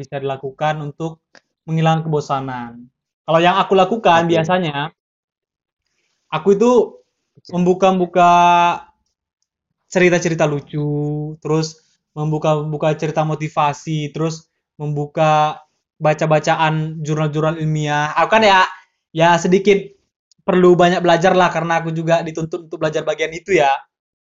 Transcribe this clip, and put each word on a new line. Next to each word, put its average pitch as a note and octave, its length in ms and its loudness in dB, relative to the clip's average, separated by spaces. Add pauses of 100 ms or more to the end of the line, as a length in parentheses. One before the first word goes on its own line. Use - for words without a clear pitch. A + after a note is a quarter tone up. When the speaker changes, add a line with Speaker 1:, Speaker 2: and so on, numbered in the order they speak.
Speaker 1:
bisa C#3 220 -12
dilakukan C#3 520 -6 (120)
untuk D#3+ 320 -10 (480)
menghilangkan D#3+ 400 0
kebosanan. C3+ 640 -6 (540)
Kalau D#3+ 160 2
yang F3+ 160 2
aku G3+ 160 0
lakukan F#3+ 480 2
Speaker 2:
Oke. E3+ 80 0
Speaker 1:
biasanya, D#3+ 640 -2 (1400)
aku D#3+ 260 -4
itu A#3 140 4 (640)
Speaker 2:
Oke. - 180 -16
Speaker 1:
membuka-buka F3+ 760 2 (1600)
cerita-cerita E3+ 560 2
lucu, D3 400 -6 (560)
terus D#3+ 400 -4 (320)
membuka-buka D#3 800 -2
cerita D#3 320 -4
motivasi, D3+ 880 -4
terus D#3+ 320 -6 (320)
membuka D3+ 840 -2 (380)
baca-bacaan D#3 1000 0
jurnal-jurnal D#3 580 -2
ilmiah. D3+ 560 -2
Aku E3 120 2 (100)
kan A3 80 2
ya, F#3+ 140 6 (520)
ya E3 240 4
sedikit G3 400 2 (720)
perlu F3+ 320 6
banyak F3+ 240 4
belajar F3 320 2
lah, F3+ 160 4
karena E3 320 -2
aku E3 120 -6
juga E3 280 0
dituntut D#3+ 480 -8
untuk E3+ 100 -12
belajar D#3 260 -4
bagian D#3 280 -4
itu F3 240 -2
ya. C#3 120 4 (540)